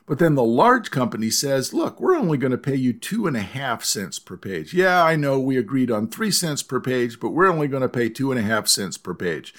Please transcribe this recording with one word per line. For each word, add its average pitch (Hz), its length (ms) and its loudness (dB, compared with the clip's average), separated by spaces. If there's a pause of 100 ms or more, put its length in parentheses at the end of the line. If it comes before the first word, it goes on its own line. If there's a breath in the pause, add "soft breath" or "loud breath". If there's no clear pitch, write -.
But 139 140 -2
then 160 160 6
the 127 80 4
large 185 480 4
company 113 380 -2
says, 139 440 -2
"Look, - 260 -4
we're 359 140 4
only 180 240 0
gonna 127 180 0
pay 135 200 -2
you 127 160 2
two 202 340 -4
and 147 100 -2
a 110 40 -4
half 113 420 -6
cents - 380 -6
per - 160 -16
page." 87 360 -8
"Yeah, 180 300 4
I 160 140 4
know 139 240 0
we 131 160 0
agreed 127 340 0
on 107 160 0
three 214 240 -4
cents 156 320 -2
per - 160 -4
page, 120 400 -2
but 113 120 -4
we're 175 200 4
only 156 160 0
gonna 131 220 0
pay 120 200 0
two 135 220 -4
and 127 80 0
a 110 60 0
half 107 240 0
cents - 280 0
per - 180 -8
page. 82 440 -6